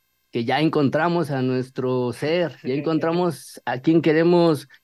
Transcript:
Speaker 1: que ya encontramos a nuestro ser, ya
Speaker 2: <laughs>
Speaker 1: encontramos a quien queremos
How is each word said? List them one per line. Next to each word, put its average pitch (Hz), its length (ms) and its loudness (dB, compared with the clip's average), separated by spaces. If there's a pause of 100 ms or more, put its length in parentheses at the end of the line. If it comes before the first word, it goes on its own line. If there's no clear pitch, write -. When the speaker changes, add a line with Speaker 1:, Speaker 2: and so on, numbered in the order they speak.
(320)
Speaker 1:
que 117 140 -4
ya 131 160 0
encontramos 156 720 0
a 135 100 -4
nuestro 127 720 -2
ser, 156 500 -4
ya 127 100 -6
Speaker 2:
<laughs> - 20 -2
Speaker 1:
encontramos 160 880 -2
a 123 140 -6
quien 160 240 4
queremos 165 640 4 (160)